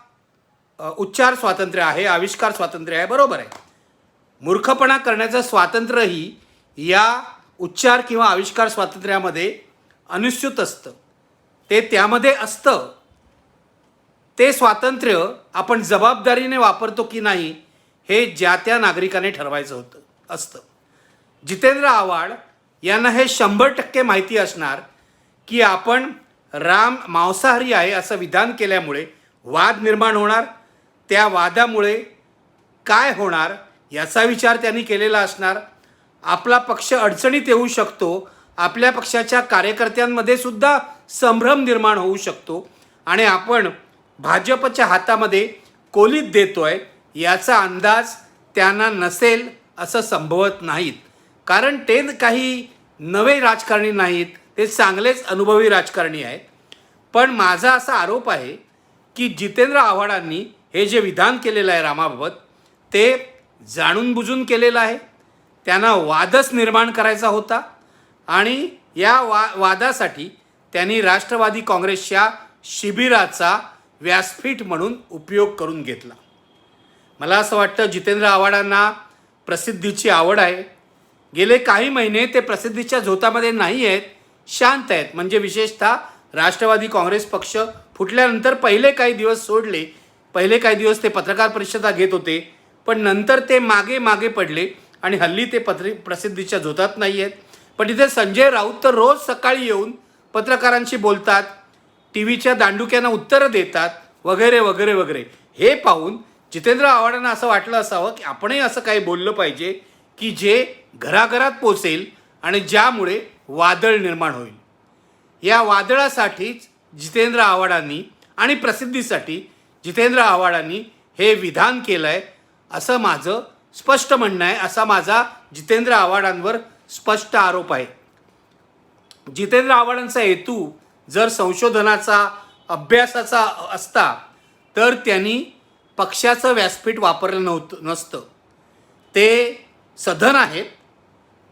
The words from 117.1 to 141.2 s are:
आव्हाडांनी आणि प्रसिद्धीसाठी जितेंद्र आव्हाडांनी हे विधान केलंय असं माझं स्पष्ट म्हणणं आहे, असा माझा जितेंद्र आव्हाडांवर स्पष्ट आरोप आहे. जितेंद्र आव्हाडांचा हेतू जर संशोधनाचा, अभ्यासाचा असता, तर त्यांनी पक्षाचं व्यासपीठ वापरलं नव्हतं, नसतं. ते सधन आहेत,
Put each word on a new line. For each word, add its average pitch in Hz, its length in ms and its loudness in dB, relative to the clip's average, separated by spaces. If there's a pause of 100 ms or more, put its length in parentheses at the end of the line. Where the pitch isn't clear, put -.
आव्हाडांनी 180 640 2 (340)
आणि 254 180 0
प्रसिद्धीसाठी 226 960 -6 (340)
जितेंद्र 233 340 2
आव्हाडांनी 180 600 2 (400)
हे 208 140 4
विधान 190 460 0
केलंय 175 420 -2 (500)
असं - 260 -2
माझं 185 440 -2 (320)
स्पष्ट 269 400 0
म्हणणं 196 320 0
आहे, 196 120 0
असा 208 280 -2
माझा 202 380 2 (320)
जितेंद्र 226 360 0
आव्हाडांवर 190 640 2 (320)
स्पष्ट - 460 -4
आरोप 180 380 0
आहे. 127 120 -4 (1500)
जितेंद्र 247 380 2
आव्हाडांचा 247 480 2
हेतू 190 500 -2 (380)
जर 196 180 2
संशोधनाचा, 208 1040 2 (400)
अभ्यासाचा 220 1040 0
असता, 185 420 0 (640)
तर 233 200 4
त्यांनी 214 500 -2 (520)
पक्षाचं 240 560 0
व्यासपीठ 220 460 -2
वापरलं 190 440 0
नव्हतं, 170 380 -6
नसतं. 160 380 -8 (960)
ते 233 500 2 (320)
सधन 196 380 2
आहेत, 202 300 0 (880)